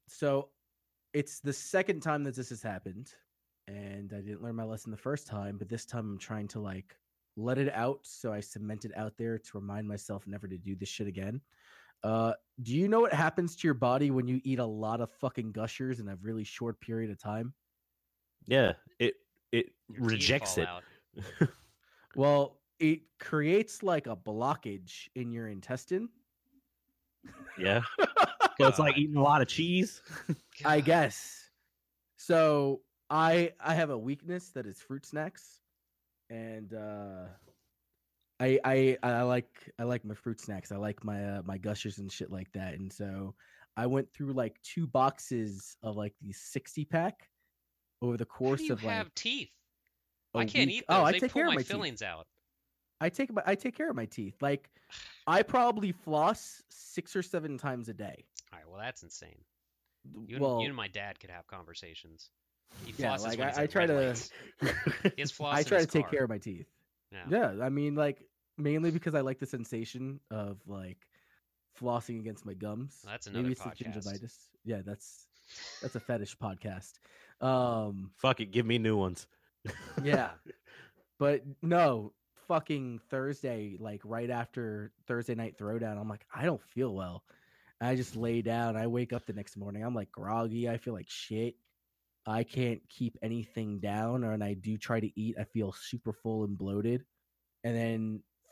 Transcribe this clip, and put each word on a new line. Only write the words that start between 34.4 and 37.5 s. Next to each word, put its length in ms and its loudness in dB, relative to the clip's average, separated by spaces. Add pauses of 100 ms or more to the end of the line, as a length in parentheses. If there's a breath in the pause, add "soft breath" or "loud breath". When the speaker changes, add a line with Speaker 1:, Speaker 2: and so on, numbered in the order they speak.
Speaker 1:
that 160 -6
is 140 -12
fruit 260 -8
snacks. 540 -8 (680)
And, 440 -10
uh, 500 -8 (1160)